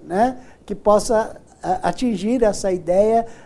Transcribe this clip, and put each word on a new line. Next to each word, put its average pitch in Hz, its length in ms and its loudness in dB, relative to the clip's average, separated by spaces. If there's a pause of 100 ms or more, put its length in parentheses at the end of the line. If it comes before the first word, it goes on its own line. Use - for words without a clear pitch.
né, 226 340 -2 (280)
que 202 80 -8
possa 214 640 2 (260)
a-, 175 260 -2
atingir 226 540 -2
essa 202 300 0
ideia 202 540 2 (200)